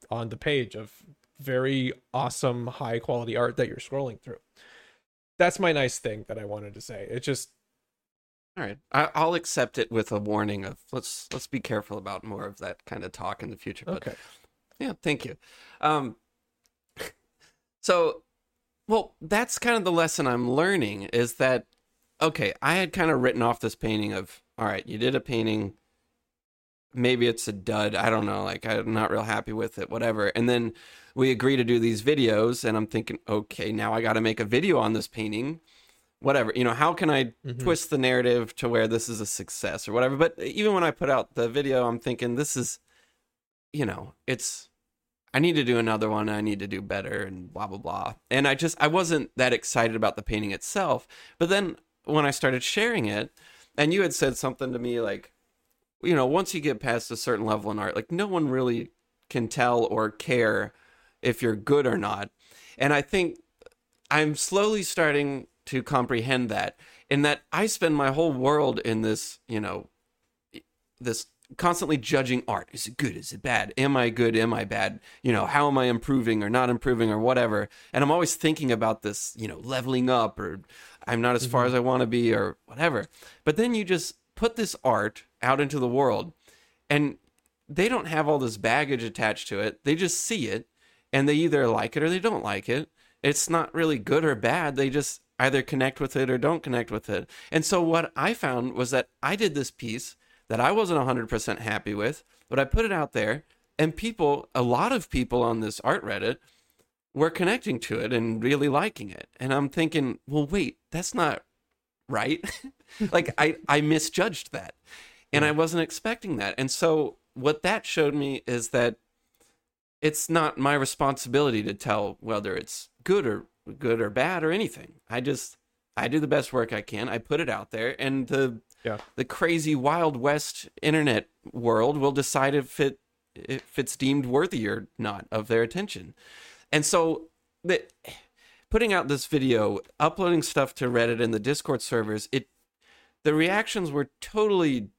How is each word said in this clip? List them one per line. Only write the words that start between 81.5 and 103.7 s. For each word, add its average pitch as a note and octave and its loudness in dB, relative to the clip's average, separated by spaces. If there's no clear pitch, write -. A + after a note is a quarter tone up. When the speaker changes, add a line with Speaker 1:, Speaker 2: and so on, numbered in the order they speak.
Speaker 1:
Mm-hmm. B2+ 4
Speaker 2:
as B2+ 0
I B2 4
wanna B2+ 2
be A#2 2
or G2+ -2
whatever. C3+ -2
But D#3 2
then A#3 2
you G#3+ 0
just F3 -2
put A3+ 0
this A3 -2
art G#2+ 0
out C3 2
into C#3+ -2
the B2 0
world, B2+ 2
and D3 2
they F3 2
don't A#3+ 0
have D#3 2
all D3 6
this A#2 -2
baggage B2 2
attached G#2+ -2
to G2 -4
it. G#2+ -4
They C#3+ 4
just E3+ 0
see E3 -2
it, G2+ -6
and C#3 4
they D3 4
either D3 4
like A2 0
it D3 0
or D#3+ 2
they F#3 0
don't G3 -2
like G2+ -6
it. C3+ -2
It's D3 0
not D#3+ 0
really D#3 2
good C#3+ 2
or D3 4
bad. C3+ 0
They C3+ 2
just C#3 -4
either C3 2
connect C3 -2
with C#3 -2
it C3+ 2
or B2+ 2
don't D#3 0
connect A#2+ -2
with A2 -6
it. F#2+ -4
And D#3 2
so F3+ 2
what E3 0
I F3+ 0
found B2+ -2
was B2 -2
that C3 0
I E3 0
did G3 0
this C#3 -2
piece - -10
that A2 0
I D3 6
wasn't F3+ 2
a B2+ 2
hundred B2 0
percent A2 -2
happy G#2 -4
with, G#2+ -2
but B2+ -2
I C3+ 4
put A3 2
it G#3 0
out D#3 -2
there, A2+ -2